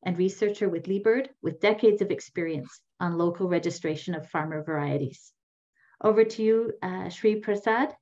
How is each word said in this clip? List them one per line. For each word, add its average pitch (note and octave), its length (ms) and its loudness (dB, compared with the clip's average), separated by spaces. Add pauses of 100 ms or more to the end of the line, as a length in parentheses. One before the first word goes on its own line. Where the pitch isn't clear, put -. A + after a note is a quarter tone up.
and F3 140 -2
researcher G3+ 500 0
with E3+ 200 -4
Liburd, A3 400 2 (140)
with D#3+ 180 -4
decades G#3 420 4
of F#3 80 -2
experience D#3 680 -6 (180)
on E3+ 200 -2
local F3 300 0
registration E3+ 640 -2
of D#3+ 140 -8
farmer D#3 360 -4
varieties. C#3+ 680 -4 (720)
Over G#3+ 220 6
to A3 180 -6
you, A3+ 300 2 (100)
uh, F#3 260 -6
Shri G#3+ 280 2
Prasad. A3 640 0